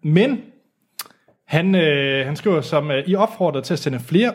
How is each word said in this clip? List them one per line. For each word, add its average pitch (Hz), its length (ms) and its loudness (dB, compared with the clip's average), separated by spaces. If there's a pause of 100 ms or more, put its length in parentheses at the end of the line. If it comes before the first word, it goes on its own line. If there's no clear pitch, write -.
(100)
Men 220 300 2 (1080)
han, 175 280 2
øh, 139 520 2
han 147 100 -6
skriver 175 240 0
som, 147 300 -2
øh, 135 160 0
"I 180 80 0
opfordrer 185 460 -2
til 127 140 -6
at 151 40 -2
sende 131 220 -4
flere 196 340 0